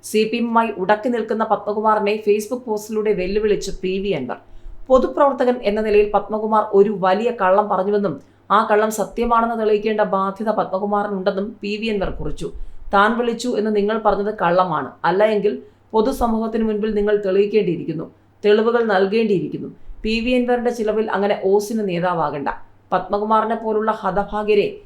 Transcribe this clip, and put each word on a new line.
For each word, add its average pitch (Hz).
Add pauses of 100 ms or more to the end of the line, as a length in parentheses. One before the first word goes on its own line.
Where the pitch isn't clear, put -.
സി 214
പി 240
എമ്മുമായി 226
ഉടക്കി 208
നിൽക്കുന്ന 226
പത്മകുമാറിനെ 214
Facebook 214
പോസ്റ്റിലൂടെ 214
വെല്ലുവിളിച്ച് 196 (100)
പി 190
വി 196
അൻവർ. 127 (520)
പൊതുപ്രവർത്തകൻ 262
എന്ന 208
നിലയിൽ 208
പത്മകുമാർ 214
ഒരു 202
വലിയ 196 (100)
കള്ളം 202
പറഞ്ഞുവെന്നും 196 (300)
ആ 214
കള്ളം 220
സത്യമാണെന്ന് 226
തെളിയിക്കേണ്ട 214
ബാധ്യത 196
പത്മകുമാറിനുണ്ടെന്നും 202
പി 208
വി 220
അൻവർ 196
കുറിച്ചു. 156 (420)
"താൻ 214
വിളിച്ചു 240
എന്ന് 214
നിങ്ങൾ 208
പറഞ്ഞത് 202
കള്ളമാണ്, 170 (140)
അല്ല 185
എങ്കിൽ 214 (300)
പൊതുസമൂഹത്തിന് 220
മുൻപിൽ 214
നിങ്ങൾ 208
തെളിയിക്കേണ്ടിയിരിക്കുന്നു. 185 (340)
തെളിവുകൾ 226
നൽകേണ്ടിയിരിക്കുന്നു. 196 (340)
പി 220
വി 240
അൻവറിന്റെ 240
ചിലവിൽ 220
അങ്ങനെ 202
ഓസിന് 202
നേതാവാകണ്ട. 170 (440)
പത്മകുമാറിനെ 214
പോലുള്ള 220
ഹതഭാഗ്യരെ 202